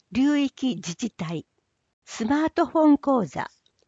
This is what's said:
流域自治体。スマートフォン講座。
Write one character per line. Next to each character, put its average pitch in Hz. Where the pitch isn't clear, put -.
流 285
域 262
自 170
治 226
体。 165
ス -
マ 285
ー -
ト 339
フ 320
ォ -
ン 285
講 269
座。 -